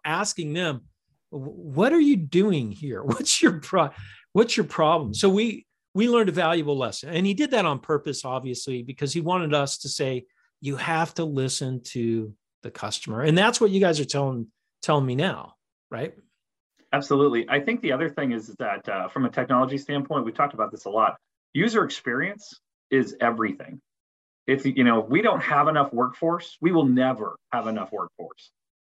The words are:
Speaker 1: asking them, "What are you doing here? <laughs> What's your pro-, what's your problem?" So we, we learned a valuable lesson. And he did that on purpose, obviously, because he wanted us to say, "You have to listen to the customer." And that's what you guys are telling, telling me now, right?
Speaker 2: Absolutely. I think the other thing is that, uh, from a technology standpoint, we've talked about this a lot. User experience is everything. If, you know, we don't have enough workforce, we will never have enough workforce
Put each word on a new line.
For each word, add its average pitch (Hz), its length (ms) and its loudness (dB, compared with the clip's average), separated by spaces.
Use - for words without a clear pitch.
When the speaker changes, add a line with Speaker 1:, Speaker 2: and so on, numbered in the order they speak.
Speaker 1:
asking 165 480 -4
them, 156 340 -4
"What 151 600 -2
are 339 80 6
you 285 160 6
doing 165 560 2
here? 127 300 -8
<laughs> 139 80 0
What's - 320 0
your 160 180 4
pro-, 156 300 2
what's 226 240 2
your 208 80 2
problem?" 156 480 2
So 180 160 2
we, 208 380 0
we 220 160 2
learned 226 220 4
a - 20 0
valuable 160 460 0
lesson. 131 320 -6
And 175 160 0
he 202 80 2
did 285 160 0
that 214 160 2
on 139 120 0
purpose, 147 460 -4
obviously, 127 580 -6
because 135 300 -8
he 170 80 -4
wanted 165 340 -2
us 139 240 0
to 139 100 -12
say, 131 360 -4
"You 139 140 -6
have 160 380 -2
to 165 100 -4
listen 131 580 -4
to 113 400 -2
the 117 80 -14
customer." 110 520 -8
And 156 140 4
that's 220 240 4
what 214 100 6
you 190 100 2
guys 170 200 4
are 135 60 -2
telling, 131 400 -2
telling 147 240 2
me 127 100 0
now, 139 420 -4
right? 120 240 -8
Speaker 2:
Absolutely. 139 580 2
I 143 100 2
think 226 220 -2
the 143 100 0
other 139 160 0
thing 139 240 -2
is 110 140 -6
that, 101 300 -6
uh, 95 200 -4
from 131 180 0
a 117 40 -2
technology 131 460 2
standpoint, 139 480 -4
we've 113 100 -6
talked 143 200 0
about 107 160 -4
this - 160 -14
a 98 40 -8
lot. 104 260 2
User 208 320 2
experience 147 760 -6
is 131 300 2
everything. 110 600 -2
If, 135 180 2
you 131 200 2
know, 113 160 6
we 139 220 2
don't 214 200 2
have 147 240 2
enough 147 260 2
workforce, 165 680 -2
we 170 100 2
will 160 160 4
never 123 500 2
have 117 160 -2
enough 104 240 -6
workforce - 640 -12